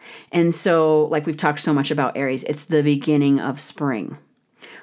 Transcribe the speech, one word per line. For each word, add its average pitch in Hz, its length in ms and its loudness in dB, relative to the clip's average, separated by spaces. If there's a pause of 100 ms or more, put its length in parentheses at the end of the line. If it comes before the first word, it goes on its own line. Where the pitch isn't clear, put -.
(340)
And 170 200 2
so, 156 520 4
like 151 200 -2
we've 156 120 -4
talked 151 240 -2
so 156 120 0
much 139 180 0
about 143 260 -2
Aries, 131 260 -2
it's - 220 -6
the 151 180 2
beginning 143 560 2
of 131 180 -6
spring. 131 600 -4 (640)